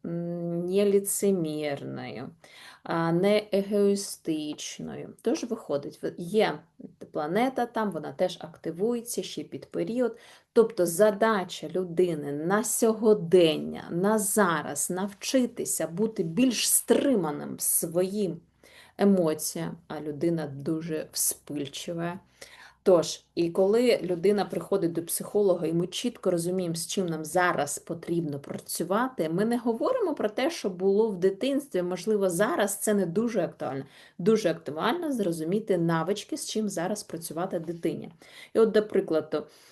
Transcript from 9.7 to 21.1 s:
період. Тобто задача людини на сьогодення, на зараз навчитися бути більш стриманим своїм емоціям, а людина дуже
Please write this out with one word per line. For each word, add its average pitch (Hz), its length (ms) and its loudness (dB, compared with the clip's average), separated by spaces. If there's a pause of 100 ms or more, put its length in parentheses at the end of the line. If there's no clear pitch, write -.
період. 226 480 -2 (340)
Тобто 196 340 4
задача 196 800 2
людини 170 640 0
на 175 320 0
сьогодення, 175 1300 4
на 196 280 2
зараз 170 720 0
навчитися 202 960 -2
бути 196 360 -2
більш 202 480 2
стриманим 160 880 2
своїм 180 800 -2 (580)
емоціям, 165 800 2 (120)
а 156 120 -8
людина 156 460 -2
дуже 156 640 -6